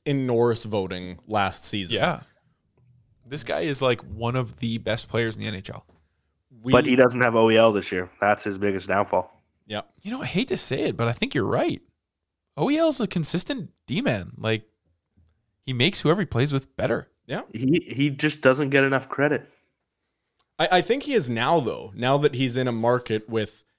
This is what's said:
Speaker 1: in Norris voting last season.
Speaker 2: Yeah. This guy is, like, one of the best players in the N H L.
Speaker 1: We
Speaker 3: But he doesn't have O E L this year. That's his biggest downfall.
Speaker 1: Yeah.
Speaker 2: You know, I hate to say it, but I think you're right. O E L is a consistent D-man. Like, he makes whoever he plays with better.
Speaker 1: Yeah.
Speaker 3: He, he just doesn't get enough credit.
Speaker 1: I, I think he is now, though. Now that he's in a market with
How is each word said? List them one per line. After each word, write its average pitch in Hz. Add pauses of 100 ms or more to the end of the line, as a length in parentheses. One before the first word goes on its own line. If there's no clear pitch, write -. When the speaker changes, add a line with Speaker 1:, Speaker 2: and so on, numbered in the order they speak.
Speaker 1:
in 139
Norris 117
voting 92
last 101
season. 98
Speaker 2:
Yeah. 147 (1040)
This -
guy 76
is, 156
like, 127
one 117
of 123
the 117
best 107
players 113
in 104
the 107
N 104
H 95
L. - (760)
Speaker 1:
We 123
Speaker 3:
But 127
he 127
doesn't 123
have 120
O 113
E 110
L 113
this 98
year. 92 (100)
That's 101
his 98
biggest 95
downfall. 98 (360)
Speaker 1:
Yeah. 104 (200)
Speaker 2:
You 202
know, 254
I -
hate 208
to -
say -
it, 269
but 117
I 117
think -
you're 107
right. 208 (760)
O 185
E 294
L 320
is 302
a 220
consistent 185 (160)
D-man. 131
Like, 110 (1000)
he 131
makes 127
whoever 156
he -
plays 139
with -
better. 117 (180)
Speaker 1:
Yeah. 160 (120)
Speaker 3:
He, 131
he 139
just 151
doesn't 135
get 139
enough 135
credit. 143 (1120)
Speaker 1:
I, 170
I 180
think 269
he 285
is 147
now, 127
though. 98
Now 127
that 143
he's 123
in 127
a 123
market 117
with 110 (140)